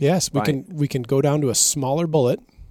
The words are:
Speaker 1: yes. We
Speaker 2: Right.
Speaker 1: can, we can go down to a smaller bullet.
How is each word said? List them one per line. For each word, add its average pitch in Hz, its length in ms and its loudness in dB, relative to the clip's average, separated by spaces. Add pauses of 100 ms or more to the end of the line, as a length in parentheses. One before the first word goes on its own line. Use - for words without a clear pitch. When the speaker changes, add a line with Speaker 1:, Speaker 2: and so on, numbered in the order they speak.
Speaker 1:
yes. 165 320 0
We 139 80 0
Speaker 2:
Right. 107 60 0
Speaker 1:
can, 139 200 -2 (100)
we 147 120 0
can 131 140 -4
go 135 200 0
down 147 200 2
to 131 80 0
a 104 40 -2
smaller 147 540 0
bullet. 151 320 2 (300)